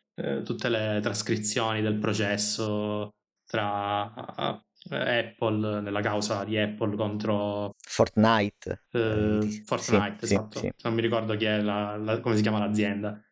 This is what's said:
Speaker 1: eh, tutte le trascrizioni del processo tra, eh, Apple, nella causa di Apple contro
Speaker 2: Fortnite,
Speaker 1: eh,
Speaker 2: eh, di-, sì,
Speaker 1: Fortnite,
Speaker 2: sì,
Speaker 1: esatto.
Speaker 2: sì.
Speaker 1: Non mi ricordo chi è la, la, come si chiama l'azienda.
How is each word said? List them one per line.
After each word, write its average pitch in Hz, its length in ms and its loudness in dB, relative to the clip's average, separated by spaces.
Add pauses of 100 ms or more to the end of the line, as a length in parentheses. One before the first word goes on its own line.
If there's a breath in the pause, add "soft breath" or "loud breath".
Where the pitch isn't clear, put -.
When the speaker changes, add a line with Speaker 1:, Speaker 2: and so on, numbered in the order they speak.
(160)
Speaker 1:
eh, - 260 -2
tutte 117 260 -4
le 107 320 0
trascrizioni 110 800 0
del 107 160 2
processo 104 1160 0 (300)
tra, 104 680 -2 (760)
eh, 131 300 0
Apple, 107 640 0
nella 101 180 -2
causa 104 440 0
di 107 120 -2
Apple 104 400 0
contro 104 840 -2
Speaker 2:
Fortnite, - 1120 2
Speaker 1:
eh, 123 60 0
Speaker 2:
eh, 107 420 2
di-, 107 100 0
sì, 104 120 -8
Speaker 1:
Fortnite, 110 640 0
Speaker 2:
sì, 104 80 4
Speaker 1:
esatto. 107 240 -2
Speaker 2:
sì. 110 140 -4 (100)
Speaker 1:
Non 117 120 0
mi 113 80 2
ricordo 110 340 0
chi 107 80 0
è 107 160 2
la, 104 360 -2
la, 110 240 -2
come 117 160 2
si 107 60 4
chiama 107 160 2
l'azienda. 104 640 0 (120)